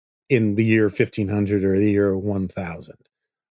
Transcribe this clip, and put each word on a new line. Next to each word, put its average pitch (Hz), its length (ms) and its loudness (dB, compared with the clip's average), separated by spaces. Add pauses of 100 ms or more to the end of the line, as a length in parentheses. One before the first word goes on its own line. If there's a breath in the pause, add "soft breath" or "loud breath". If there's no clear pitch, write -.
(280)
in 113 260 2
the 113 100 2
year 110 240 2
fifteen 107 400 -2
hundred 101 360 0
or 95 140 2
the 104 120 2
year 101 260 2
one 98 300 -4
thousand. 85 520 -12 (520)